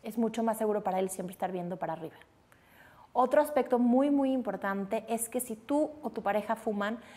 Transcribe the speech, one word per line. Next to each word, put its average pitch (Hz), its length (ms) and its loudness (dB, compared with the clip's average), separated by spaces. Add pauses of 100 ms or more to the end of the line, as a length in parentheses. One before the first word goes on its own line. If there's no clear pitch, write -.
Es 220 160 -10
mucho 226 240 0
más 220 160 0
seguro 214 240 0
para 185 160 -2
él 190 120 0
siempre 185 220 -8
estar 185 200 -6
viendo 175 240 -6
para 165 160 -4
arriba. 160 240 -10 (960)
Otro 254 280 4
aspecto 254 380 2
muy, 247 320 6
muy 277 220 2
importante 196 760 -2
es 226 200 -2
que 247 120 -2
si 233 140 -6
tú 294 380 0 (100)
o 233 80 -6
tu 220 120 -8
pareja 208 340 0
fuman, 214 420 -2 (180)